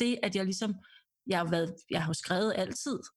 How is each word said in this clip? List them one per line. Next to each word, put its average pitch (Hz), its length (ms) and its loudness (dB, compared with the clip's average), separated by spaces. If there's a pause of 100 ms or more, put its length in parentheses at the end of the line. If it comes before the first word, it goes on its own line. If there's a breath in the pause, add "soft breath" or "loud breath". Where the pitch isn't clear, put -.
det, 240 220 2
at 196 140 0
jeg 190 80 0
ligesom, 190 300 -2 (520 loud breath)
jeg 180 120 2
har 170 120 0
været, 170 240 2 (160)
jeg 170 120 0
har 156 60 -2
jo 160 60 0
skrevet 190 420 0
altid 196 420 -2 (180)